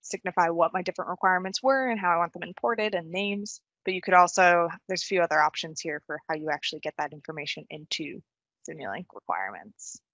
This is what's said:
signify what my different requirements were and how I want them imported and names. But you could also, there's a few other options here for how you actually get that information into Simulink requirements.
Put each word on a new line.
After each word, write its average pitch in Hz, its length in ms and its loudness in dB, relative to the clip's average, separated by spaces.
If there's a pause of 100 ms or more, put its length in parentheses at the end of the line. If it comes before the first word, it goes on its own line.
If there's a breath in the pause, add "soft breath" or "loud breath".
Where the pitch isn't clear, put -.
signify 180 460 0
what 170 260 2
my 185 80 0
different 175 280 -6
requirements 185 520 0
were 262 280 2
and 220 100 -2
how 180 120 2
I 170 80 4
want 170 120 0
them 175 120 -10
imported 214 520 -2
and 165 160 -4
names. 202 480 -4 (240)
But 185 120 -2
you 180 60 -6
could 185 120 2
also, 175 560 6 (180)
there's 185 160 -4
a - 40 -8
few 185 140 2
other 156 200 2
options 156 400 -2
here 151 260 -6
for 147 220 -8
how 160 60 -2
you 156 140 -6
actually 147 300 -4
get 151 180 -6
that 147 140 -4
information 151 580 -10
into 151 520 -10 (460)
Simulink 147 460 -10
requirements. - 840 -8 (160)